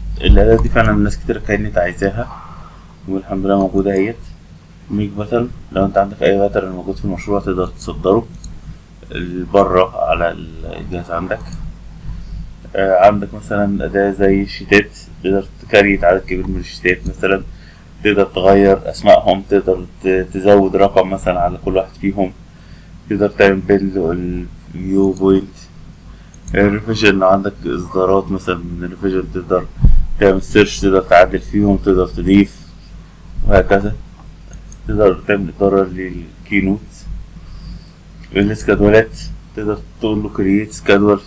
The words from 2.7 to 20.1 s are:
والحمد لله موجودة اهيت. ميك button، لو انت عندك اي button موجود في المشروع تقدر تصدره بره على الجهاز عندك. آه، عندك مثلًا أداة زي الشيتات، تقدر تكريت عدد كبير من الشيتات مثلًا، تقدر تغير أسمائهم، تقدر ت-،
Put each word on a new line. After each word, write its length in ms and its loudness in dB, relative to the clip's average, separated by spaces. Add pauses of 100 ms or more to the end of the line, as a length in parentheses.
والحمد 380 -6
لله 140 2
موجودة 340 2
اهيت. 220 -2 (760)
ميك 200 -4
button، 400 -4 (220)
لو 140 -4
انت 120 -4
عندك 260 -2
اي 140 2
button 340 -2
موجود 240 -8
في 100 -10
المشروع 340 -4
تقدر 280 -4
تصدره 600 -2 (1300)
بره 440 2 (120)
على 220 0
الجهاز 800 -10
عندك. 280 -6 (1400)
آه، 320 4
عندك 260 0
مثلًا 520 -4
أداة 260 0
زي 300 2
الشيتات، 480 0 (340)
تقدر 220 -2 (160)
تكريت 420 2
عدد 180 4
كبير 260 -8
من 120 -6
الشيتات 480 -4
مثلًا، 360 -2 (600)
تقدر 220 2
تغير 640 4
أسمائهم، 600 2
تقدر 360 0 (180)
ت-، 300 0